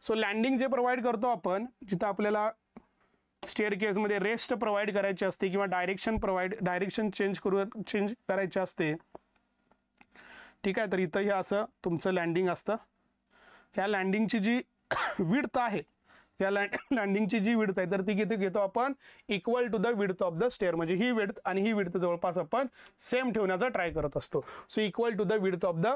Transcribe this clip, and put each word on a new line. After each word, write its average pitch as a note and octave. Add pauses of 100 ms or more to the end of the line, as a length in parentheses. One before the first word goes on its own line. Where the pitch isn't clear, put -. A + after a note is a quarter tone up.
so A3
लँडिंग A3
जे B3+
प्रोव्हाइड B3
करतो A#3
आपण, G#3 (240)
जिथं G3
आपल्याला G#3 (960)
स्टेअरकेसमध्ये G#3
रेस्ट A3+
प्रोव्हाइड G#3
करायची G3
असते F#3+
किंवा G3
डायरेक्शन F#3
प्रोव्हाइड, F#3
डायरेक्शन F#3
चेंज G3
करू, G3
चेंज G#3 (140)
करायची F#3+
असते. D#3+ (1700)
ठीक G3
आहे, G#3
तर F#3+
इथं F#3
हे G3+
असं G3+ (200)
तुमचं F3+
लँडिंग F3+
असतं. G3+ (960)
ह्या F#3+
लँडिंगची G3+
जी A#3 (300)
<coughs> -
विड्थ G#3+
आहे G#3 (420)
या G3
लँड-, G3+
<coughs> -
लँडिंगची G#3
जी A3+
विड्थ G#3
आहे, F3+
तर G3
ती F#3+
किती G#3+
घेतो F#3+
आपण? A3+ (400)
Equal A#3+
to G#3
the A#3
width G3
of E3+
the G#3+
stair. F3+
म्हणजे E3
ही A3+
विड्थ G3+
आणि F#3
ही A3
विड्थ G3
जवळपास F3
आपण A3+ (320)
सेम B3
ठेवण्याचा F#3+
ट्राय F3+
करत D3+
असतो. C#3 (260)
So G#3+
equal G#3+
to G3+
the G#3+
width F3+
of E3
the A3+